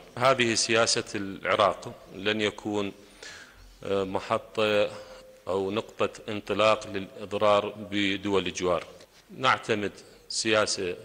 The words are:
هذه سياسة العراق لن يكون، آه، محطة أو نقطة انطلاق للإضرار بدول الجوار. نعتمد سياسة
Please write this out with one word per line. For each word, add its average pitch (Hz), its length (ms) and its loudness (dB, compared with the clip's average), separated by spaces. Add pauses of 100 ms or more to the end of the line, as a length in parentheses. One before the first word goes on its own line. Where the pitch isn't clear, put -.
(180)
هذه 120 360 4
سياسة 113 500 2 (100)
العراق 98 760 0 (220)
لن 107 260 -2
يكون، 104 520 -2 (920)
آه، 98 200 0
محطة 104 840 0 (580)
أو 95 220 0
نقطة 107 400 -2 (180)
انطلاق 104 580 2
للإضرار 101 880 0 (160)
بدول 98 560 0
الجوار. 87 380 0 (540)
نعتمد 107 540 0 (360)
سياسة 104 760 0